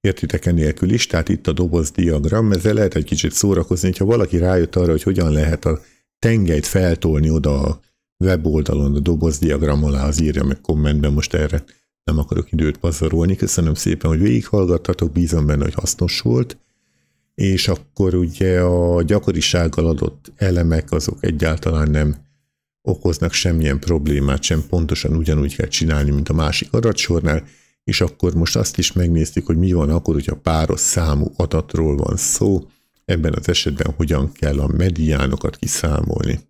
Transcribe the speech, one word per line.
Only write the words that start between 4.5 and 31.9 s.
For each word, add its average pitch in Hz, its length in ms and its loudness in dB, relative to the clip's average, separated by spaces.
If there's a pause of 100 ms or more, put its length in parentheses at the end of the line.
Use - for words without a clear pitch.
arra, 87 140 2
hogy 78 120 0
hogyan 90 300 0
lehet 78 320 0
a 80 160 -2 (380)
tengelyt 95 480 2
feltolni 80 640 0
oda 71 320 0
a 71 180 -4 (380)
weboldalon, 76 760 0
a 71 60 0
doboz 78 380 0
diagram 73 460 0
alá, 69 220 0
az 76 140 0
írja 73 240 0
meg 69 160 -2
kommentben, 73 520 0
most 73 220 -2
erre 76 300 -2 (400)
nem 78 140 0
akarok - 340 -2
időt 76 260 0
pazarolni. 82 580 0
Köszönöm 82 380 0
szépen, 85 360 -2
hogy 80 100 2
végighallgattatok, 92 920 0
bízom 80 340 0
benne, 73 160 2
hogy - 120 -2
hasznos - 460 -2
volt. 120 380 -2 (760)
És 95 340 0
akkor 92 460 -2
ugye 90 460 0
a 87 420 2
gyakorisággal 82 840 0
adott - 500 -2
elemek, 85 560 0
azok - 320 -4
egyáltalán 78 680 0
nem 76 320 0 (600)
okoznak - 500 -2
semmilyen 78 480 0
problémát 71 640 0
sem, 78 260 0
pontosan 76 480 0
ugyanúgy 76 380 0
kell 80 140 -4
csinálni, 76 420 0
mint 71 180 0
a - 40 -2
másik 78 400 -2
adatsornál, 85 720 0 (380)
és - 160 -2
akkor 90 340 0
most 85 220 0
azt - 220 -2
is - 140 -2
megnéztük, 85 540 0
hogy 82 100 2
mi 90 160 2
van 76 180 2
akkor, 82 240 0
hogyha 73 260 -4
páros 80 400 0
számú 76 560 0
adatról 78 600 0